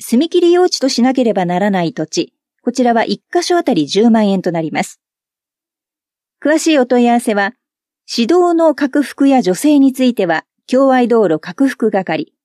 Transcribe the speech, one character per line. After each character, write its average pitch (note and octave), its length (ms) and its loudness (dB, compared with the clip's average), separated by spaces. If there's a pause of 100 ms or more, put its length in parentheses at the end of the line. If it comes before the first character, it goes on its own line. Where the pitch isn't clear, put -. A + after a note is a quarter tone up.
踏 C#4+ 280 0
切 F4 220 2
用 F4+ 180 2
地 - 100 -6
と C4 100 -2
し A#3+ 120 -2
な B3+ 120 2
け B3+ 100 0
れ A3 100 2
ば F#3 120 0
な F3 140 -2
ら G3+ 120 0
な F#3 120 0
い D#3+ 100 -4
土 D#3 120 -6
地。 - 280 -6 (300)
こ A#3+ 80 -4
ち B3+ 120 -2
ら A#3+ 100 2
は A3+ 120 0
一 - 160 -6 (120)
箇 F4 100 -2
所 F4 140 -2
あ F4 60 -2
た C4 100 -2
り D3+ 140 0
十 G#3 220 2
万 A3 200 2
円 F#3+ 120 -2
と F3+ 100 -4
な E3 100 -4
り D#3 100 -8
ま D3 120 -4
す。 - 180 -14 (1400)
詳 D4+ 160 0
し D#4+ 160 0
い D4 40 2
お B3 80 2
問 A#3+ 180 2
い A#3+ 60 2
合 A#3 40 2
わ A#3+ 60 2
せ A3+ 140 -2
は、 G3+ 200 -2 (520)
市 A#3 220 -4
道 F4 260 2
の D#4+ 220 2
拡 C#4+ 260 -2
幅 C#4 260 -2
や C4 140 4
助 F#3 140 -2
成 D4 240 2
に C4+ 140 4
つ C4 100 -2
い B3 100 2
て G3+ 120 -2
は、 E3 200 -4 (220)
共 C4 260 2
愛 B3 140 2
道 A3 200 2
路 D#3 120 0
拡 C4+ 280 -2
幅 B3 220 -2
係 F3 440 -4 (120)